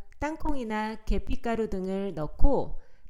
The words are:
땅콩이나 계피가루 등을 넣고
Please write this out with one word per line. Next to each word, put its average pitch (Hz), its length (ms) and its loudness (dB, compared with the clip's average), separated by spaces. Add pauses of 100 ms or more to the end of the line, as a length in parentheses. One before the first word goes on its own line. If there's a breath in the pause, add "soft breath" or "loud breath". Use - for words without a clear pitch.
(200)
땅콩이나 240 840 -4
계피가루 220 680 -2
등을 190 420 -6
넣고 156 680 4 (300 soft breath)